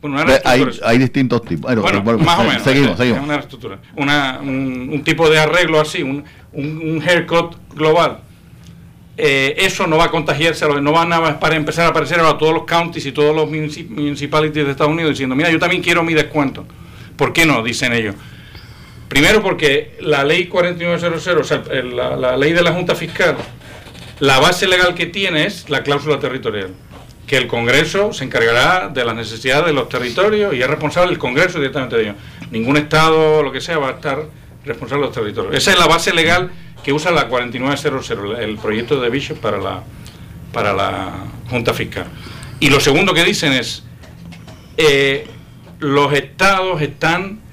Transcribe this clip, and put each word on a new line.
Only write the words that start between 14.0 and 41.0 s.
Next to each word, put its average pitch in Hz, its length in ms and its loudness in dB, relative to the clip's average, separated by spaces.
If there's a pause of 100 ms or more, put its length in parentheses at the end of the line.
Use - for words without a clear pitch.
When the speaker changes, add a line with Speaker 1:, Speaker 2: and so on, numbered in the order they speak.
Speaker 1:
de 139 60 0
Estados 147 220 2
Unidos 165 180 0
diciendo, 131 260 -2
"Mira, 170 140 2
yo 165 80 2
también 175 240 0
quiero 170 200 2
mi 165 120 0
descuento". 143 500 0 (520)
¿Por 135 180 0
qué 170 100 4
no? 131 180 2
Dicen 120 300 -2
ellos. 110 220 0 (960)
Primero 180 340 4
porque 151 580 0
la 143 240 2
ley 170 220 2
cuarenta 175 360 0
y 175 40 -2
nueve 170 160 0
cero 165 160 0
cero, 170 240 0
o - 20 -2
sea, 131 260 -2
el, 123 260 -4
la, 127 200 -2
la 127 200 0
ley 143 160 2
de 175 100 2
la 165 100 2
Junta 175 220 -2
Fiscal, 165 420 -2 (840)
la 135 180 4
base 180 300 2
legal 180 260 4
que 175 120 -4
tiene 180 380 -2
es - 240 -8
la 135 140 4
cláusula 143 380 0
territorial, 120 480 -4 (580)
que 139 100 0
el 123 120 2
Congreso 151 640 2
se 139 100 -8
encargará 131 640 2
de 135 160 -2
las 113 120 -2
necesidades 123 500 0
de 160 60 2
los 131 160 0
territorios 190 680 0
y 123 80 0
es 127 80 2
responsable 156 420 0
el 151 60 -4
Congreso 156 400 0
directamente 131 380 -2
de 113 80 2
ellos. 104 100 -6 (380)
Ningún 117 260 0
estado, 156 640 4
lo 135 100 0
que 127 80 -6
sea, 165 180 -4
va 135 100 0
a 127 60 -4
estar 147 280 -6 (420)
responsable 139 380 -4
de 131 60 0
los 120 60 -8
territorios. 104 420 -4
Esa - 160 2
es 180 60 4
la 170 100 4
base 170 260 2
legal 170 360 2 (340)
que 139 100 -2
usa 156 160 0
la 151 160 2
cuarenta 123 300 -2
y 123 40 -6
nueve 135 180 -2
cero 131 240 -2
cero, 104 360 -6
el 107 200 -6
proyecto 107 420 -2
de 120 100 0
Bishop 131 280 -4
para 101 200 -2
la, 95 240 -6 (720)
para 104 200 0
la 95 380 -2 (400)